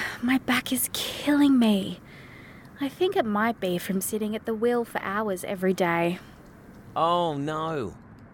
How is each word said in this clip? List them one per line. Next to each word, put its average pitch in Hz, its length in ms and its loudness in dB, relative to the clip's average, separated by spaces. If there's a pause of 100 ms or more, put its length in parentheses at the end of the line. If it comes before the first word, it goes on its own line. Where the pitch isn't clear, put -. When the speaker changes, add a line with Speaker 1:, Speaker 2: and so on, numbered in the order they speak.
(200)
Speaker 1:
my 254 180 2
back 247 340 -2
is 247 200 -2
killing 285 680 4
me. 196 400 2 (800)
I 277 80 -2
think 370 260 0
it 370 100 2
might 220 360 0
be 180 180 0
from 190 220 -2
sitting 214 340 -4
at 214 120 -8
the 226 80 -2
wheel 240 300 0
for - 160 -6
hours 196 440 -4
every 185 300 0
day. 170 440 2 (800)
Speaker 2:
Oh 170 380 2
no. 151 600 -4 (400)